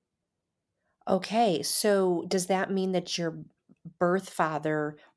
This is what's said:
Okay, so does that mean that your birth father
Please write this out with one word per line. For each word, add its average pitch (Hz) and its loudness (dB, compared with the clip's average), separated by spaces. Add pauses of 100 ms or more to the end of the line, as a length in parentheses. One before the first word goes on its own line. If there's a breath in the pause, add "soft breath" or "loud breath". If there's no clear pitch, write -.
(1080)
Okay, 190 2
so 190 2
does 180 0
that 190 0
mean 190 0
that 180 -2
your 160 -4 (560)
birth 185 2
father 151 -2 (200 soft breath)